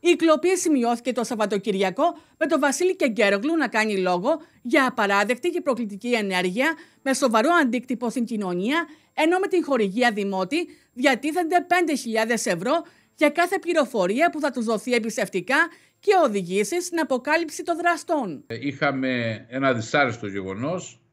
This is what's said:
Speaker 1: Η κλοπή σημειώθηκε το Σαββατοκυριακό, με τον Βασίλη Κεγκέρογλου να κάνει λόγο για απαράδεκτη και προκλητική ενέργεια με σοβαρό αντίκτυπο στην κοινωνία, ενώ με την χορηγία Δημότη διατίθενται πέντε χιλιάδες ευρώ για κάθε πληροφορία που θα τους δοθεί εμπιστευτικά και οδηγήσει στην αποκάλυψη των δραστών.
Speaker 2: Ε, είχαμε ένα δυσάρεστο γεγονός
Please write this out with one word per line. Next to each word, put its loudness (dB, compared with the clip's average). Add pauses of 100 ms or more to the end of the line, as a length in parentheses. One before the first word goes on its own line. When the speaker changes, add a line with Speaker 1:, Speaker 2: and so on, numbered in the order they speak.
Speaker 1:
Η 4
κλοπή 2
σημειώθηκε 0
το -2
Σαββατοκυριακό, 0 (200)
με 0
τον 2
Βασίλη 0
Κεγκέρογλου 2
να 0
κάνει 0
λόγο 0 (220)
για 2
απαράδεκτη 0
και -4
προκλητική -4
ενέργεια 0 (280)
με 0
σοβαρό 2 (120)
αντίκτυπο -2
στην -2
κοινωνία, -2 (280)
ενώ 2
με 0
την 0
χορηγία 2
Δημότη -2 (240)
διατίθενται 0
πέντε 2
χιλιάδες -2
ευρώ -2 (440)
για 4
κάθε 0
πληροφορία 0
που -8
θα 0
τους -6
δοθεί -2
εμπιστευτικά -2 (420)
και 2 (120)
οδηγήσει -2
στην -4
αποκάλυψη -2
των -2
δραστών. -2
Speaker 2:
Ε, -8
είχαμε -2
ένα 0
δυσάρεστο 0
γεγονός -8 (120)